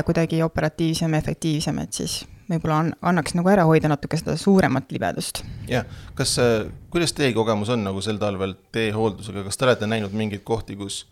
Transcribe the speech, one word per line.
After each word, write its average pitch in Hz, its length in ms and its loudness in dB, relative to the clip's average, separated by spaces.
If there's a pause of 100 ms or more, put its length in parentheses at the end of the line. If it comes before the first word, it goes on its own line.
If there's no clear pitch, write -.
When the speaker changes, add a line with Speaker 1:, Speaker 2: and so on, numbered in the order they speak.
Speaker 1:
kuidagi 165 400 2
operatiivsem, 160 720 0
efektiivsem, 151 640 -2
et - 160 -8
siis - 220 -6 (320)
võib-olla 160 320 0
an-, 165 180 0
annaks 175 320 0
nagu 175 160 2
ära 196 160 6
hoida 160 240 6
natuke 147 300 -2
seda - 180 -2
suuremat 185 560 2
libedust. - 480 -4 (300)
Speaker 2:
Jah. 123 160 -2 (260)
Kas, - 240 -2
äh, 117 300 2 (260)
kuidas 175 240 0
teie 135 160 2
kogemus 107 400 2
on 117 140 0
nagu 98 180 -4
sel 107 160 -2
talvel 98 320 -2 (220)
teehooldusega? 104 720 -2
Kas 95 100 -6
te 135 80 0
olete 107 240 4
näinud 104 240 -2
mingeid 104 320 -4
kohti, 107 320 -4
kus, 98 340 -10